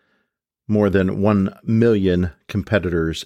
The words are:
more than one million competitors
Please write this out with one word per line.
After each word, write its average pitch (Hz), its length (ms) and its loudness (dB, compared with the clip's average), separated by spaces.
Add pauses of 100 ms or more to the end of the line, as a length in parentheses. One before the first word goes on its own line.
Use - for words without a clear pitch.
(680)
more 104 200 2
than 95 320 0
one 98 440 0
million 98 640 2 (160)
competitors 85 800 -4